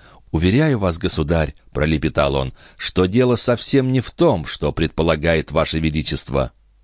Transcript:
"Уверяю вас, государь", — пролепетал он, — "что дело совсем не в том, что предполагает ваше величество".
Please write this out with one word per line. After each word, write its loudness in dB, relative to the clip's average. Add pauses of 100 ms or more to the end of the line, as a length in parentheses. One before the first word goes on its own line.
(300)
"Уверяю 2
вас, -2
государь", — -2 (180)
пролепетал 0
он, — -2 (240)
"что 0
дело 2
совсем 0
не 2
в -6
том, 0
что -4
предполагает 0
ваше 0
величество". -2 (320)